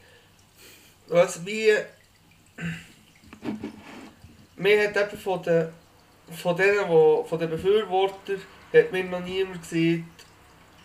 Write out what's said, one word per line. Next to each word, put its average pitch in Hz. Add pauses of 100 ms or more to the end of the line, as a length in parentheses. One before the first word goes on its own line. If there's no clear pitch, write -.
(1080)
Was, 175
wie, 214 (2750)
mir 208
hat 208
jemand 202
von 185
den, 165 (640)
von 170
denen, 196
wo, 156
von 165
den 165
Befürwortern, 190 (340)
hat 156
mir 185
noch 180
niemand 185
gesehen, 165 (760)